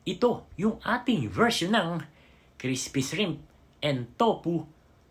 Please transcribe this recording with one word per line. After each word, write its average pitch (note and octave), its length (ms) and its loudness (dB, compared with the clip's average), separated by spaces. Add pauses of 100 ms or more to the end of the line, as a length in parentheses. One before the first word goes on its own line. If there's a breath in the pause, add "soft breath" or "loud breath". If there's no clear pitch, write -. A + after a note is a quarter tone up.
Ito A3+ 400 0 (160)
yung G#3+ 240 0
ating G#3+ 480 0
version F3+ 400 2
ng E3+ 320 0 (560 soft breath)
crispy C3 400 -4
shrimp D#3 400 -2 (400)
and C3 400 -2
tofu F3 480 2 (440)